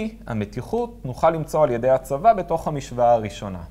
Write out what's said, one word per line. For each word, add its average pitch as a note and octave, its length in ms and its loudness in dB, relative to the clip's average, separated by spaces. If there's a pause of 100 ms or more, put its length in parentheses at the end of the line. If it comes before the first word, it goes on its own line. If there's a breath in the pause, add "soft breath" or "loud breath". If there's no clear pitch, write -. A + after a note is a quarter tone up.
(260)
המתיחות, A#2+ 800 -4
נוכל C3+ 260 2
למצוא D#3 340 2
על C#3 60 4
ידי A#2+ 200 0
הצבה D3 440 4
בתוך E3 340 -4
המשוואה A#2+ 440 2
הראשונה. G#2 580 -2